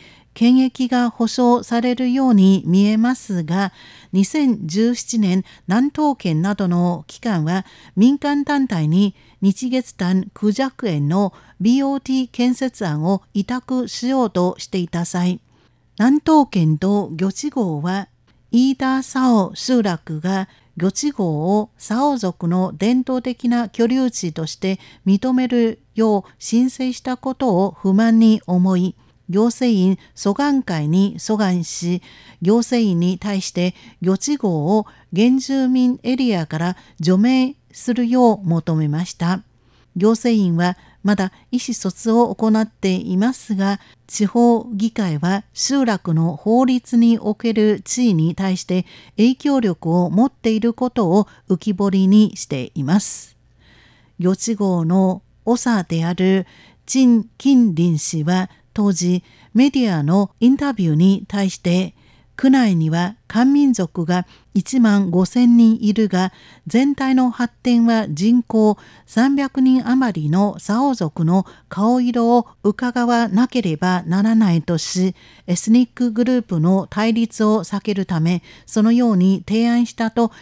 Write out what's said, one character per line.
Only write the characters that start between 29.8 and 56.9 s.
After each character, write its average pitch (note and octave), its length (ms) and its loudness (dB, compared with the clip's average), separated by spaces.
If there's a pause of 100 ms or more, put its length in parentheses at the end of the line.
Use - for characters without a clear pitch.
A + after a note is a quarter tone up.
蘇 - 180 -2
願 C#4 300 0
会 D#3 240 -4
に F#3 320 0
蘇 A3 180 -4
願 F3+ 260 -2
し、 F3 380 -6 (400)
行 G3+ 160 2
政 A#3 340 0
院 E3+ 80 0
に F3+ 200 0
対 G3+ 220 -6
し - 100 -10
て F3+ 240 -2 (260)
魚 F#3 160 0
地 D4 200 -4
郷 F3 400 0
を G#3 100 -4 (280)
原 B3 220 4
住 C4+ 300 -2
民 B3+ 340 0
エ B3+ 140 -2
リ B3 200 0
ア D#3+ 120 -4
か D#3 100 -6
ら F3 200 -4 (220)
除 F3+ 180 2
名 C4 380 2 (160)
す - 220 -6
る A#3+ 160 0
よ B3 240 6
う G3 100 -8
求 E3 320 -2
め D#3 120 0
ま D3+ 180 -4
し - 80 -12
た。 F#3 300 -4 (520)
行 G3+ 160 2
政 A3+ 300 0
院 F3 140 0
は F3 220 -2 (260)
ま G#3 120 0
だ F#3+ 160 -4 (200)
意 B3 140 -2
思 B3 80 -6
疎 F#3 180 -6
通 - 200 -4
を A3+ 240 2
行 A3 120 -2
っ A3 180 2
て G3 280 -4
い F3+ 240 -4
ま A#3 160 0
す - 220 -8
が、 G3 240 -2 (280)
地 - 180 -4
方 A#3+ 480 2
議 G#3+ 180 -2
会 F3 260 -2
は F#3 260 -2 (100)
集 C4+ 320 -2
落 F#3+ 280 -2
の E3 220 0
法 A#3+ 300 2
律 B3 320 -2
に A#3 220 4
お G#3+ 160 -4
け A3+ 180 -4
る G#3+ 280 0
地 B3 300 -2
位 - 20 2
に E3 220 0
対 F#3 220 -2
し - 80 -14
て F#3 200 -2 (300)
影 B3 200 2
響 C#4 240 0
力 F3+ 380 -2
を F3+ 120 0
持 G#3 180 2
っ - 40 -10
て - 200 -4
い A3 80 -2
る A3+ 140 -2
こ B3+ 160 -4
と G#3 200 -2
を G3 180 2 (200)
浮 F#3 100 0
き G#3 160 -4
彫 G3+ 160 -2
り F#3+ 180 2
に G#3 280 4
し - 100 -12
て C3 300 -8
い C#3+ 80 -6
ま D#3+ 160 0
す。 - 380 -8 (840)
魚 F#3 160 0
地 A#3 200 -4
郷 F#3 300 -2
の F#3 360 0 (240)
長 A3+ 380 0
で E3 220 -4
あ F3 80 -2
る F#3+ 340 0 (380)
陳 A#3+ 380 2 (140)